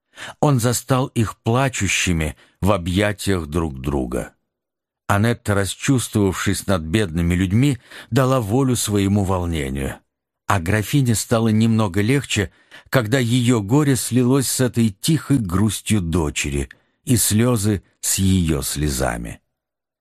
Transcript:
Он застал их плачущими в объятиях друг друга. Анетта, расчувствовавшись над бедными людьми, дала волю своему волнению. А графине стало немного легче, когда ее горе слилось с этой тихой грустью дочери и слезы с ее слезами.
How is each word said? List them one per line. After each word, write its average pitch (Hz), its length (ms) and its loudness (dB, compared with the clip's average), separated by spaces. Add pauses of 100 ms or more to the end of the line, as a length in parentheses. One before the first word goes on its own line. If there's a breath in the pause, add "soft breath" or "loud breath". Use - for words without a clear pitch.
(400 loud breath)
Он 143 200 4
застал 127 480 0
их - 300 -2
плачущими 95 960 0 (240 soft breath)
в 95 120 -2
объятиях 92 760 -2
друг 76 320 -4
друга. 64 540 -4 (760)
Анетта, 107 460 0
расчувствовавшись 98 1120 0
над 92 160 0
бедными 85 500 0
людьми, 104 460 2 (300 loud breath)
дала 131 300 2
волю 123 360 0
своему 101 480 2
волнению. 80 760 -4 (480)
А 101 120 0
графине 107 560 0
стало 113 320 0
немного 110 540 2
легче, 107 500 -2 (380 loud breath)
когда 127 300 0
ее 120 420 2
горе 135 340 2
слилось 123 540 2
с - 100 -4
этой 120 300 2
тихой 143 480 0
грустью 104 640 0
дочери 73 680 -2 (360 loud breath)
и 127 100 2
слезы 107 680 0 (180 soft breath)
с - 140 -4
ее 90 460 2
слезами. 64 800 -4 (600)